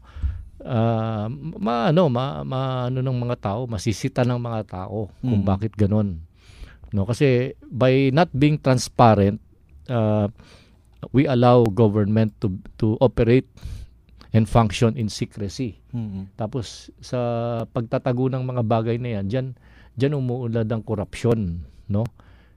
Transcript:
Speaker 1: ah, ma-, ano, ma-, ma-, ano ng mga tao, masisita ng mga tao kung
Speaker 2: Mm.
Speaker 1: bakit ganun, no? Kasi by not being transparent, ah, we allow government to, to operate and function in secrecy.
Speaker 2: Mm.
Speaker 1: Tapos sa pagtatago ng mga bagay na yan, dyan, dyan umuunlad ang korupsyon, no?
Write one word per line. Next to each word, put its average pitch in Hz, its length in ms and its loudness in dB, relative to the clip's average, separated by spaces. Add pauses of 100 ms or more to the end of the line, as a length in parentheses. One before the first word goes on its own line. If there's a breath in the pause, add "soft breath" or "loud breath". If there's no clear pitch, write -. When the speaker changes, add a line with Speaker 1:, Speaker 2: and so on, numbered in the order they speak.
(640 loud breath)
Speaker 1:
ah, 113 640 0
ma-, 185 600 -2
ano, 165 180 4
ma-, 135 380 -2
ma-, 131 420 -4
ano 127 140 -4
ng 131 180 -2
mga 120 220 -4
tao, 113 240 -4
masisita 117 560 -2
ng 123 160 0
mga 117 260 -6
tao 98 540 -8
kung 110 240 0
Speaker 2:
Mm. 98 80 0
Speaker 1:
bakit 101 240 -2
ganun, 101 480 0 (720 soft breath)
no? 98 80 0
Kasi 123 500 2 (140)
by 135 480 2
not 170 160 2
being 147 240 2
transparent, 110 880 4 (480)
ah, 107 400 0 (800 soft breath)
we 143 160 4
allow 123 400 6
government 107 720 2
to, 107 80 -2 (320)
to 110 160 2
operate 123 480 4 (880 loud breath)
and 110 160 4
function 113 480 2
in 113 100 -4
secrecy. 104 720 -8 (140)
Speaker 2:
Mm. 98 420 -8
Speaker 1:
Tapos 113 540 -10 (100)
sa - 180 -8 (520)
pagtatago 127 580 -2
ng 127 160 -2
mga 127 220 -4
bagay 113 320 0
na 120 240 -4
yan, 98 80 -4
dyan, 131 180 -4 (460 soft breath)
dyan 143 240 0
umuunlad 120 500 -2
ang 110 160 -4
korupsyon, 104 800 -2 (240 soft breath)
no? 101 160 0 (540 soft breath)